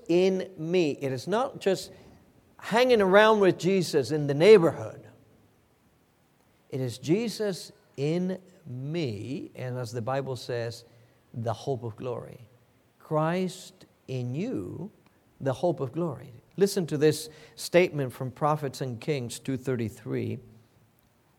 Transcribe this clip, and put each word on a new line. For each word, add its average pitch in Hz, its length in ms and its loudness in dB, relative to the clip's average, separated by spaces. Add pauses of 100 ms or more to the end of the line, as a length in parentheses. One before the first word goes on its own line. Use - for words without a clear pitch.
in 185 500 2
me. 160 420 0
It 135 120 -4
is 127 160 -6
not 208 340 -2
just - 300 0 (680)
hanging 240 440 4
around 208 380 8
with 190 200 4
Jesus 160 500 2
in 147 160 -2
the 139 80 0
neighborhood. 165 720 6 (1700)
It 131 100 -6
is 123 160 -4
Jesus 202 720 -2 (260)
in 180 420 -2 (280)
me, 127 880 -6
and 127 220 -8
as 123 140 -8
the 120 100 -6
Bible 135 340 -4
says, 120 500 -8 (480)
the 113 200 -4
hope 120 300 -6
of 113 120 -10
glory. - 520 -10 (520)
Christ 170 840 -4 (220)
in 127 280 -6
you, 160 560 -6 (500)
the 131 120 0
hope 175 260 -2
of 131 120 -6
glory. 156 400 -6 (260)
Listen 196 280 2
to 151 120 -4
this 147 320 4 (260)
statement 151 580 0
from 131 160 -8
Prophets 147 520 -2
and 123 200 -8
Kings 127 380 -6
two 135 180 -4
thirty-three. 120 800 -6 (1000)